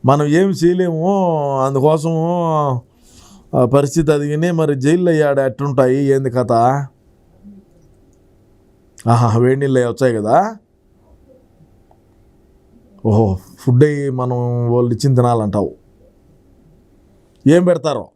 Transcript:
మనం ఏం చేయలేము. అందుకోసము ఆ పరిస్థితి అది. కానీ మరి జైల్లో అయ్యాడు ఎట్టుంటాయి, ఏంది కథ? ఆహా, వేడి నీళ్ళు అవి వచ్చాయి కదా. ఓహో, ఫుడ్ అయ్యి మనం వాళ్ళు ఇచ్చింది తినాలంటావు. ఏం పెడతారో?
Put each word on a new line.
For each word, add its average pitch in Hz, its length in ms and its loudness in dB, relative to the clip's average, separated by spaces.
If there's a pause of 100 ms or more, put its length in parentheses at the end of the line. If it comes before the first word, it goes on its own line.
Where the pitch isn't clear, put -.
మనం 143 180 2
ఏం 165 260 2
చేయలేము. 175 600 0 (500)
అందుకోసము 151 600 0 (1300)
ఆ 127 100 4
పరిస్థితి 143 460 0
అది. 147 180 0
కానీ 160 220 -2
మరి 156 240 0
జైల్లో 170 360 0
అయ్యాడు 143 300 0
ఎట్టుంటాయి, 135 640 0
ఏంది 135 240 0
కథ? 123 220 -2 (2500)
ఆహా, 117 320 2
వేడి 131 200 2
నీళ్ళు 135 200 0
అవి 120 100 0
వచ్చాయి 120 260 0
కదా. 151 400 0 (2500)
ఓహో, 104 320 2 (220)
ఫుడ్ 127 240 2
అయ్యి 143 260 -2
మనం 123 600 -4
వాళ్ళు 120 220 0
ఇచ్చింది 131 220 0
తినాలంటావు. 110 600 0 (1700)
ఏం 175 180 4
పెడతారో? 147 500 -2